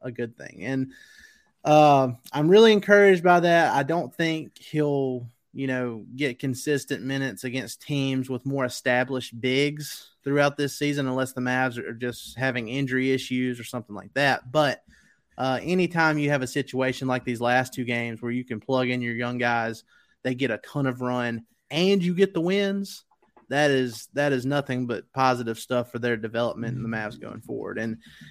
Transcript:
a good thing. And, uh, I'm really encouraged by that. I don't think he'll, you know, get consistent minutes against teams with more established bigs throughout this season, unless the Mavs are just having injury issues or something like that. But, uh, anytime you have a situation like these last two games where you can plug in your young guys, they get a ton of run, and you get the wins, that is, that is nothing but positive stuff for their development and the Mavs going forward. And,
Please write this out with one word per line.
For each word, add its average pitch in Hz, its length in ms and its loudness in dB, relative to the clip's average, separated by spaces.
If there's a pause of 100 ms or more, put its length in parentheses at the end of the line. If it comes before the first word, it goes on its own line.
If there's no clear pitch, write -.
a 123 100 -10
good 117 260 -10
thing. - 260 -16
And, 131 280 -4 (720)
uh, 147 460 8 (220)
I'm 151 180 2
really 220 240 10
encouraged 202 500 6
by 175 160 8
that. 170 360 4
I 139 80 2
don't 160 300 -2
think 160 440 -2
he'll, 139 720 -2 (260)
you 135 140 -6
know, 123 380 -4 (100)
get 127 240 -4
consistent 135 640 -4
minutes 135 400 -6
against 123 380 -8
teams 135 480 -2
with 127 160 -8
more 139 200 -2
established 123 760 -2
bigs 143 720 -2 (120)
throughout 143 340 2
this 139 180 -2
season, 143 320 -2
unless 131 260 -2
the 127 80 -6
Mavs 127 360 0
are 117 160 -8
just 120 420 -8
having 123 320 -2
injury 131 440 -2
issues 127 480 -2
or 117 40 -14
something 110 320 -10
like 95 200 -16
that. 131 360 0
But, 147 320 2 (540)
uh, 127 240 -2
anytime 170 560 2
you 147 140 0
have 139 100 2
a 127 60 -4
situation 131 600 -4
like 127 180 -2
these 120 160 -4
last 123 320 2
two 131 100 -6
games 117 380 -4
where 120 100 -4
you 123 120 -4
can 113 160 -8
plug 127 300 0
in 127 120 -2
your 120 120 -4
young 120 240 -4
guys, 117 460 -2 (400)
they 131 100 -2
get 127 160 -2
a 107 80 -2
ton 143 300 -4
of 127 140 -4
run, 123 440 -4 (240)
and 185 320 2
you 175 140 0
get 190 180 2
the 165 80 -2
wins, 196 600 -2 (460)
that 143 200 2
is, 127 440 0
that 143 200 0
is 127 120 0
nothing 135 420 -2
but 117 260 -6
positive 123 460 2
stuff 123 320 -4
for 120 80 -8
their 120 180 0
development 117 580 -4
and 117 80 -6
the 113 60 -6
Mavs 110 300 -6
going 107 220 -14
forward. 104 360 -10
And, 113 200 -6 (340)